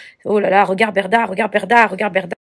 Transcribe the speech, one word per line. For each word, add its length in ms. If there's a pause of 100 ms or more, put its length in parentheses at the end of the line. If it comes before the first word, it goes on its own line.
(260)
Oh 140
là 100
là, 140
regarde 320
Berda, 300
regarde 260
Berda, 340
regarde 280
Berda » 280